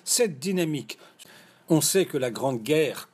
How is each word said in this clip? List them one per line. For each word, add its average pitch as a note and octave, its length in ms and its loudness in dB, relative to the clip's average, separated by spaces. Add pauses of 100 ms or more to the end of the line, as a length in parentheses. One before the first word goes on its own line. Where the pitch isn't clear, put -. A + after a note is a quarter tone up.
cette G3 360 0
dynamique. D#3 600 -4 (720)
On D#3 140 4
sait F#3 240 2
que - 100 -6
la B2+ 140 0
Grande B2 320 -2
Guerre C#3+ 520 0